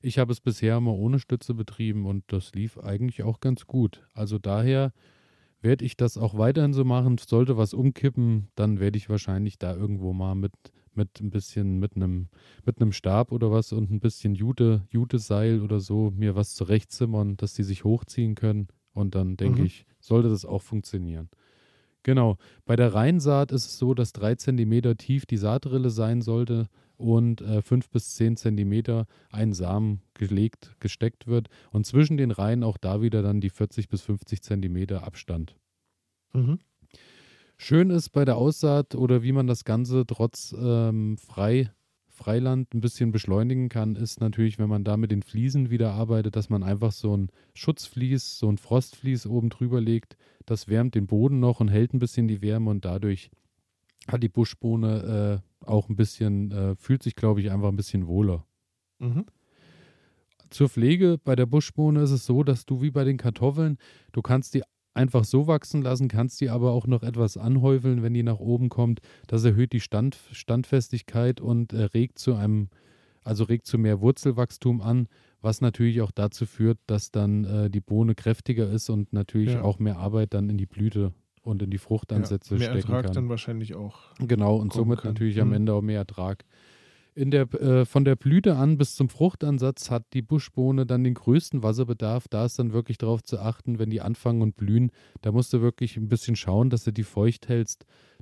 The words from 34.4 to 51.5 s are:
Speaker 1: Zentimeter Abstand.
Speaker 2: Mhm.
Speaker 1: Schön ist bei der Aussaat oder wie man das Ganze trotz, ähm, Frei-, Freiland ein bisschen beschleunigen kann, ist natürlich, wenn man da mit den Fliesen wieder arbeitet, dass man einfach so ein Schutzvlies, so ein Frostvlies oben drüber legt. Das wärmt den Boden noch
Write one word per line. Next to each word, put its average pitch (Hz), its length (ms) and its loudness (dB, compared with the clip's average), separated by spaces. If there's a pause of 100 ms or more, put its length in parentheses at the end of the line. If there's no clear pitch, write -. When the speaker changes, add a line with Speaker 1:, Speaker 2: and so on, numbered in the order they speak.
Speaker 1:
Zentimeter 95 600 -4
Abstand. - 500 -10 (800)
Speaker 2:
Mhm. 131 260 0 (1000)
Speaker 1:
Schön 175 320 4
ist 170 200 0
bei 143 160 2
der 120 120 2
Aussaat 143 580 0
oder 123 280 2
wie 127 80 0
man 135 160 2
das 120 160 -2
Ganze 123 420 0
trotz, - 520 -4
ähm, 113 600 0
Frei-, 110 540 0 (380)
Freiland 127 640 -2
ein 113 80 0
bisschen 117 300 0
beschleunigen 117 580 0
kann, 110 260 -2
ist 110 260 -8
natürlich, 110 380 0
wenn 107 100 0
man 104 140 0
da 104 140 0
mit 110 140 -2
den 101 120 -2
Fliesen 131 460 -2
wieder 113 240 0
arbeitet, 110 420 -2
dass 104 140 -4
man 104 140 0
einfach 101 280 0
so 104 240 -2
ein 98 140 -2 (240)
Schutzvlies, - 840 -4
so 107 120 0
ein 101 80 2
Frostvlies 127 680 -2
oben 117 240 0
drüber 123 320 -2
legt. 113 360 -2 (280)
Das - 220 -4
wärmt 117 280 0
den 101 120 0
Boden 127 320 2
noch 123 200 2